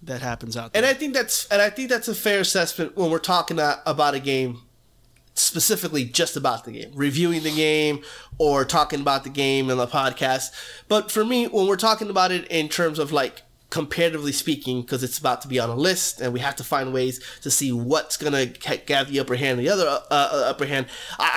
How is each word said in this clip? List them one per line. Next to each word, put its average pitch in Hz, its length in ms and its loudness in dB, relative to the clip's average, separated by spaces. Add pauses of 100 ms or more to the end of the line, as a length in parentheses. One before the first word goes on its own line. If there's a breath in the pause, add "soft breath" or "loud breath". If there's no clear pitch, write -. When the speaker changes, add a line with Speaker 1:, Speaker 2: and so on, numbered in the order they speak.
Speaker 1:
that 127 200 -10
happens 117 360 -8
out 117 180 -8
Speaker 2:
and 214 100 4
Speaker 1:
there. 269 60 4
Speaker 2:
I 262 40 0
think 269 200 -4
that's, - 340 -2
and 202 140 4
I 208 80 4
think 254 180 -6
that's 240 180 0
a 220 80 -4
fair 202 260 2
assessment 180 560 0
when 175 140 2
we're 165 80 2
talking 170 400 0
a-, 147 280 2
about 147 280 2
a 139 60 -4
game, 131 400 -2 (720)
specifically 165 720 0
just 135 320 0
about 131 280 -2
the 113 80 -12
game, 113 220 -14
reviewing 151 480 2
the 156 80 -2
game 151 520 2 (340 loud breath)
or 139 300 4
talking 151 340 2
about 139 240 0
the 135 60 -12
game 135 400 2
in 127 80 2
the 123 80 0
podcast. 131 640 0 (380 loud breath)
But 214 220 2
for 214 140 2
me, 240 220 2
when 214 200 2
we're 196 100 4
talking 214 340 0
about 185 220 4
it 175 160 -2
in 156 200 0
terms 160 300 0
of, 147 140 -2
like, 139 280 0 (300)
comparatively 156 600 -2
speaking, 131 540 -2
'cause 123 180 -4
it's 123 160 -4
about 127 240 -2
to 139 60 -14
be 127 100 0
on 117 100 0
a 117 60 -4
list 175 460 0
and 127 120 -2
we 127 60 -2
have 139 160 -2
to - 80 -10
find 131 300 -2
ways 127 280 0 (220 loud breath)
to 143 80 -6
see 135 220 0
what's 123 440 0
gonna 139 300 0
ca-, 120 400 -6
get 139 220 2
the 139 100 0
upper 127 160 0
hand, 127 240 2
the 123 100 2
other, 190 160 4
uh, 139 160 2 (100)
uh, 143 360 4
upper 139 180 0
hand. 135 220 -2 (320 loud breath)
I, 160 180 2